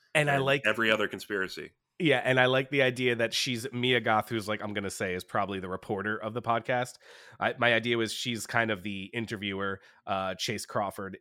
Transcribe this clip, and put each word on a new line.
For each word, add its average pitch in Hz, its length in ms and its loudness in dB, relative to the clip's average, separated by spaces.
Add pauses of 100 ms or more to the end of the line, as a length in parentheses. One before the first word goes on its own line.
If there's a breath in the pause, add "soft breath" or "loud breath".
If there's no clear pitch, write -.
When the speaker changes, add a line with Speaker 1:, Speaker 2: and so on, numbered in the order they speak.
(140)
Speaker 1:
and 147 160 2
I 139 40 4
Speaker 2:
and 135 100 2
Speaker 1:
like 139 220 2
Speaker 2:
every 110 240 4
other 107 180 4
conspiracy. 95 640 -6 (280)
Speaker 1:
Yeah, 139 240 4
and 127 160 4
I 127 60 8
like 131 240 2
the 139 140 4
idea 127 340 2
that 113 160 2
she's 123 400 -2
Mia 123 280 2
Goth, 110 280 2
who's, 107 180 -4
like, 107 160 -2
I'm 104 120 -6
gonna 98 160 -4
say 95 240 -4
is 90 100 -4
probably 98 360 -2
the 92 100 -8
reporter 101 480 -4
of 110 160 -8
the 117 80 -6
podcast. 123 540 -2 (440 loud breath)
I, 120 180 0
my 120 140 6
idea 117 240 4
was 110 160 0
she's 117 340 -4
kind 113 240 2
of 92 120 -4
the 98 220 -8 (100)
interviewer. 98 680 -4 (260 soft breath)
Uh, 95 280 -2
Chase 104 320 -6
Crawford 98 540 -4